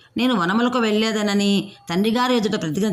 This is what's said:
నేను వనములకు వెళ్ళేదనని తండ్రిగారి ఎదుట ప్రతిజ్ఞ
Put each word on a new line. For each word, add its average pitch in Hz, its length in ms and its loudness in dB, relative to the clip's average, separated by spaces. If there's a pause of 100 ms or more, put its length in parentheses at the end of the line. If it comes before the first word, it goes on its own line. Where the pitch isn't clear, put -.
(180)
నేను 247 180 2
వనములకు 226 440 0
వెళ్ళేదనని 208 920 0 (180)
తండ్రిగారి 226 460 0
ఎదుట 208 260 -2
ప్రతిజ్ఞ 165 320 -2